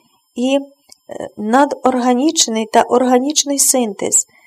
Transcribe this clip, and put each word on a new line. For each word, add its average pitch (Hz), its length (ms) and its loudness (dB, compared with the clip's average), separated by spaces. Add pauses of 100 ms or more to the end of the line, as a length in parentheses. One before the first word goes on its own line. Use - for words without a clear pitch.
(360)
і, 262 220 0 (520)
е, - 180 -12 (100)
надорганічний 254 1400 0
та 240 80 6
органічний 254 800 0
синтез, - 680 0 (180)